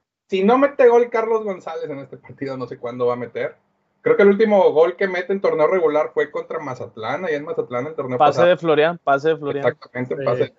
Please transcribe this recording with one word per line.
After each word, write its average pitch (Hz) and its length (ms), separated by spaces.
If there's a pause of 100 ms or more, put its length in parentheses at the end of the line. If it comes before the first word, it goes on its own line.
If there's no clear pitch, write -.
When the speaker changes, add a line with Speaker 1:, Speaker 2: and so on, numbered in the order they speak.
(280)
Speaker 1:
si 190 160
no 233 140
mete 277 300
gol 240 220
Carlos 226 340
González 165 460
en 139 100
este 135 180
partido, 135 400
no 127 100
sé 127 100
cuándo 123 300
va 123 60
a 120 40
meter. 123 380 (460)
Creo 156 160
que 208 60
el 202 60
último 202 420
gol 156 240
que 202 120
mete 185 260
en 196 80
torneo 160 260
regular 156 460
fue 147 180
contra 160 280
Mazatlán, 127 680
ahí 160 100
en 147 100
Mazatlán, 131 420
el 160 80
torneo 127 220
Speaker 2:
Pase 147 140
Speaker 1:
pasado. 170 160
Speaker 2:
de 180 100
Florian, 165 460
pase 139 260
de 160 80
Florian. 143 300
Speaker 1:
Exactamente, 127 500
Speaker 3:
Sí, 139 80
Speaker 1:
pase. 131 220
Speaker 3:
sí, - 120